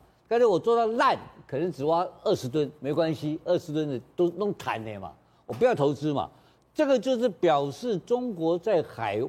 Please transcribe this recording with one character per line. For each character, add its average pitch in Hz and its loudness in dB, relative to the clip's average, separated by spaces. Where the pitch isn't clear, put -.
但 226 2
是 247 6
我 185 4
做 233 2
到 233 2
烂， 247 4
可 131 -6
能 175 -2
只 135 -8
挖 165 2
二 202 2
十 - -6
吨， 139 -2
没 143 -4
关 160 2
系， 151 -6
二 175 2
十 156 -6
吨 151 -2
的 127 -4
都 175 2
弄 190 -4
坦 110 -6
的 107 -10
嘛， 87 -12
我 123 -8
不 139 0
要 247 6
投 143 2
资 147 -4
嘛。 107 -4
这 311 2
个 269 4
就 254 0
是 240 0
表 147 2
示 226 -4
中 247 -2
国 165 0
在 175 2
海 107 -4